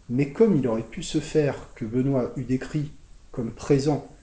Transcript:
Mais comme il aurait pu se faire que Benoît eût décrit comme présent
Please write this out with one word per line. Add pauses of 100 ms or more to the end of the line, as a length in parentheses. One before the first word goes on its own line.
Mais
comme
il
aurait
pu
se
faire
que
Benoît
eût
décrit (400)
comme
présent (160)